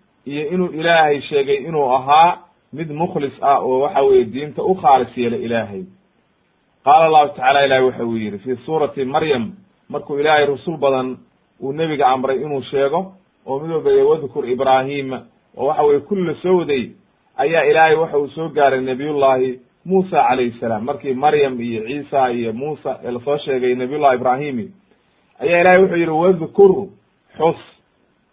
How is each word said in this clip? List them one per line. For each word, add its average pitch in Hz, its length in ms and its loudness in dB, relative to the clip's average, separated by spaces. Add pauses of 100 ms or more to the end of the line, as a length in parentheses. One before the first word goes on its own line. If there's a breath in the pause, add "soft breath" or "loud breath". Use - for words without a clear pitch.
(260)
iyo 147 240 -8
inuu 180 180 -2
Ilaahay 156 540 2
sheegay 139 340 -2
inuu 143 400 -2
ahaa 147 420 4 (360)
mid 156 180 -10
mukhlis 151 500 -4
ah 135 180 2
oo 127 200 0
waxa 143 220 0
weeye 131 240 4
diinta 143 380 -8
u 175 120 0
khaalis 131 420 2
yeelay 117 280 -2
Ilaahay. 104 380 -4 (1000)
Qaala 151 220 6
Allahu 151 240 4
tacaala, 139 360 0
Ilaahay 131 200 2
waxa 120 200 -2
uu 117 120 -4
yidhi, 104 220 -8
fii 127 160 -8 (100)
suurati 147 400 -4
Maryam, 135 460 -2 (380)
markuu 143 300 -8
Ilaahay 151 260 2
rusul 143 320 -4
badan 131 400 -2 (440)
uu 135 120 -8
nebiga 151 340 -2
amray 131 340 0
inuu 143 200 -6
sheego, 143 520 -4 (320)
oo 135 140 -6
mid 160 120 -8
walba 143 200 -2
yidhi, 135 140 6
"Wadkur 143 440 -2
Ibraahiima," 131 720 -2 (360)
oo 123 100 -4
waxa 151 160 0
weeye 143 160 4
kulli 185 280 -4
la 151 140 -6
soo 185 160 2
waday, 143 320 -2 (480)
ayaa 151 280 0
Ilaahay 156 300 6
waxa 156 220 -2
uu 143 100 0
soo 160 220 -10
gaaray 139 320 2
Nabiyullaahi 131 800 0 (260)
Muusa 180 440 2
calayhi 123 300 -2
salaam. 113 260 -4
Markii 135 280 -6
Maryam 139 480 0
iyo 113 260 -6
Ciisa 139 440 -2
iyo 117 220 -4
Muusa 127 500 -8
ee 120 80 -8
la 120 80 -8
soo 143 180 -2
sheegay 127 380 -2
Nabiyullaahi 135 420 0
Ibraahiim, 127 540 -4 (680)
ayaa 175 220 2
Ilaahay 180 200 6
wuxuu 185 160 2
yidhi, 165 140 0
"Wadkur," 185 760 2 (500)
xus, - 220 0 (720)